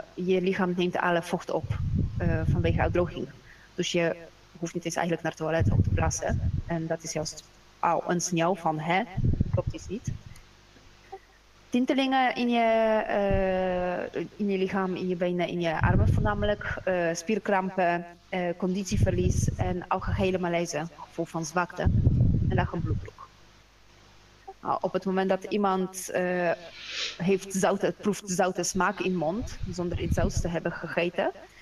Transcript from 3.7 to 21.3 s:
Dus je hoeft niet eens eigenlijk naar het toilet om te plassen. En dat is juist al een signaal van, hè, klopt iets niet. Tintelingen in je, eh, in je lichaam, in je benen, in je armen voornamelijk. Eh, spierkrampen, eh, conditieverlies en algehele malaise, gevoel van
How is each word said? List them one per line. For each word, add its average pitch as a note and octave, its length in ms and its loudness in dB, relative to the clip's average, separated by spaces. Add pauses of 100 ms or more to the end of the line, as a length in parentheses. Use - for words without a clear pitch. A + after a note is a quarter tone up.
Dus F3+ 160 -2
je E3+ 240 2 (440)
hoeft E3+ 140 -6
niet F3 120 -6
eens E3 100 -4
eigenlijk E3+ 280 0
naar D#3+ 80 -2
het - 100 -14
toilet D#3+ 300 2
om D#3+ 120 6
te - 60 0
plassen. D#3+ 640 0 (140)
En E3 220 -2
dat D#3+ 160 -4
is - 100 -10
juist - 300 -6 (360)
al E3+ 280 2
een F3 140 0
signaal E3+ 340 2
van, D#3 240 -2
hè, E3+ 240 0 (480)
klopt - 220 0
iets - 140 -12
niet. G#3 240 -6 (1600)
Tintelingen C4 680 2
in A#3+ 140 0
je, A#3 120 4 (1500)
eh, C#3+ 100 -4 (140)
in G#3 140 0
je G3 80 2
lichaam, F#3 380 0
in F#3 120 -4
je F3+ 80 0
benen, F3 320 0
in F3 140 -4
je E3 200 0
armen F#3+ 320 4
voornamelijk. G#3 720 0
Eh, F3 300 0
spierkrampen, F#3+ 920 0 (240)
eh, F3+ 280 -2
conditieverlies F#3 1000 2
en F3+ 320 -4
algehele F#3 500 0
malaise, E3+ 500 -2 (100)
gevoel - 280 -8
van E3 200 -6